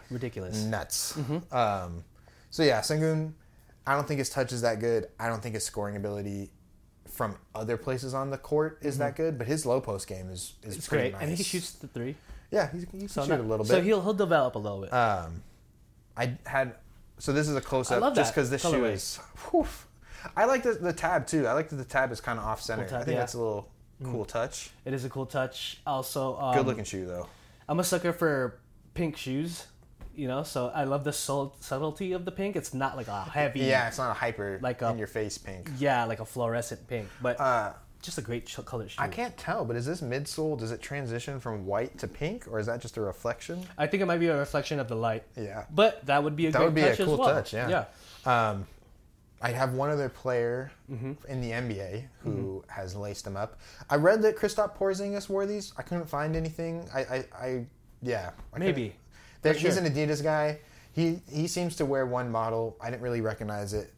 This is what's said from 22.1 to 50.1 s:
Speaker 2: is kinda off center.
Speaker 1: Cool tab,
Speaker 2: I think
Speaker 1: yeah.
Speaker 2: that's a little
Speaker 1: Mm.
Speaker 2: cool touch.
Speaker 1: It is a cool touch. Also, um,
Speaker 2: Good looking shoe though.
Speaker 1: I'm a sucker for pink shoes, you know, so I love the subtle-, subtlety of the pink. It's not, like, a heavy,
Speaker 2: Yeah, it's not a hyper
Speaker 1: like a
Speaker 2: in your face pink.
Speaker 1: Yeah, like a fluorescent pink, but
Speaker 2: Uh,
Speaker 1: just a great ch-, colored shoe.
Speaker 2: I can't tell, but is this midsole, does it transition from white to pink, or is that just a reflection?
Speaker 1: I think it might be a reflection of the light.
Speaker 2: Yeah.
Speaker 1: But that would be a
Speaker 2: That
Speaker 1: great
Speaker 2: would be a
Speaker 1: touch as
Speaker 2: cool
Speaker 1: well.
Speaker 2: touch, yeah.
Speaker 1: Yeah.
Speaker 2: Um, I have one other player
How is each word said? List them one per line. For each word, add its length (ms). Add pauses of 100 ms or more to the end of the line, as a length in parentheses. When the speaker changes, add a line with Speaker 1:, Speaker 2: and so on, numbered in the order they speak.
Speaker 2:
is 100
kinda 200
off 200
center. 220
Speaker 1:
Cool 80
tab, 100
Speaker 2:
I 40
think 100
Speaker 1:
yeah. 40
Speaker 2:
that's 140
a 60
little 300 (340)
Speaker 1:
Mm. 80
Speaker 2:
cool 140
touch. 460 (120)
Speaker 1:
It 100
is 120
a 40
cool 160
touch. 640
Also, 500
um, 160
Speaker 2:
Good 140
looking 160
shoe 220
though. 220 (420)
Speaker 1:
I'm 100
a 40
sucker 280
for 480 (340)
pink 220
shoes, 520 (460)
you 140
know, 160
so 320
I 80
love 220
the 80
subtle-, 480
subtlety 500
of 140
the 60
pink. 260
It's 160
not, 240
like, 100
a 160
heavy, 380
Speaker 2:
Yeah, 260
it's 100
not 140
a 20
hyper 480
Speaker 1:
like 200
a 80
Speaker 2:
in 80
your 100
face 300
pink. 320 (100)
Speaker 1:
Yeah, 260
like 140
a 60
fluorescent 640
pink, 200 (140)
but 180
Speaker 2:
Uh, 320 (300)
Speaker 1:
just 160
a 40
great 260
ch-, 180
colored 260
shoe. 100
Speaker 2:
I 60
can't 300
tell, 260
but 140
is 80
this 160
midsole, 580
does 120
it 100
transition 580
from 260
white 340
to 80
pink, 440
or 80
is 80
that 140
just 160
a 40
reflection? 640 (120)
Speaker 1:
I 100
think 160
it 40
might 120
be 80
a 100
reflection 440
of 80
the 60
light. 280 (140)
Speaker 2:
Yeah. 360
Speaker 1:
But 320
that 180
would 120
be 120
a 40
Speaker 2:
That 80
Speaker 1:
great 60
Speaker 2:
would 100
be 60
a 80
Speaker 1:
touch 100
as 60
Speaker 2:
cool 120
Speaker 1:
well. 120
Speaker 2:
touch, 240
yeah. 320 (400)
Speaker 1:
Yeah. 240
Speaker 2:
Um, 180 (720)
I 100
have 220
one 160
other 200
player 600 (180)